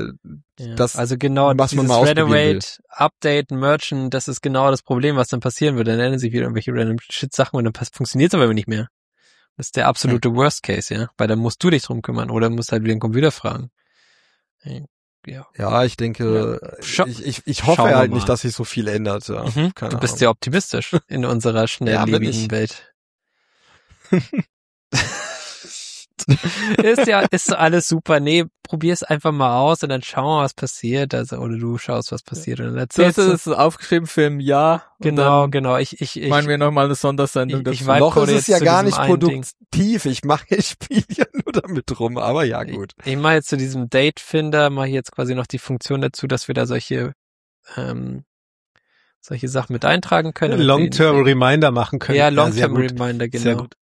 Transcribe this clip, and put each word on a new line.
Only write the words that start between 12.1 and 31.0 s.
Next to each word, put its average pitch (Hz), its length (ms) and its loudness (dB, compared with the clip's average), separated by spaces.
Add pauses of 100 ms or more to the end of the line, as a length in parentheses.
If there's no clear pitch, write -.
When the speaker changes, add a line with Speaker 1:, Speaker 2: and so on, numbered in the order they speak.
Speaker 1:
oder 113 200 0
musst 117 220 -6
halt 113 100 -2
wieder 110 120 0
den 110 60 -4
Computer 123 300 2
fragen. 123 400 -8 (1500)
Ja. 135 220 -18 (100)
Speaker 2:
Ja, 110 280 0
ich 120 120 -4
denke, 113 640 -2
Speaker 1:
Ja. - 80 -18 (140)
Scha- - 240 -2
Speaker 2:
ich, 120 180 -12
ich, - 220 -8
ich 135 180 -6
hoffe 160 120 4
Speaker 1:
Schauen 113 140 4
wir 135 60 6
Speaker 2:
halt 127 140 4
Speaker 1:
mal. 123 60 -2
Speaker 2:
nicht, 110 120 -2
dass 123 120 2
sich 120 140 -4
so 117 100 -6
viel 110 240 -6
ändert. 104 400 -4
Ja, 107 160 -6
Speaker 1:
Mhm. 147 300 0
Speaker 2:
keine - 160 -8
Speaker 1:
Du 120 100 -4
bist 120 140 -2
Speaker 2:
Ahnung. - 40 -10
Speaker 1:
sehr 120 120 4
optimistisch - 680 -2 (100)
in 131 180 -4
unserer 120 300 0
Speaker 2:
<laughs> 113 60 2
Ja, 113 40 4
bin 113 40 0
Speaker 1:
schnelllebigen 110 800 0
Speaker 2:
ich. 107 40 -4
Speaker 1:
Welt. 110 420 -6 (1160)
<laughs> 190 420 -2 (2250)
Ist 226 280 4
ja, 202 120 4 (120)
ist 190 200 0
alles 165 360 2
super. 160 320 2
Nee, 160 240 2 (180)
probier's 165 400 -2
einfach 156 300 -2
mal 127 260 2
aus 156 240 2
und 147 60 -4
dann 131 140 -4
schauen 151 360 -2
wir, 143 60 2
was 131 100 -4
passiert. 135 600 -4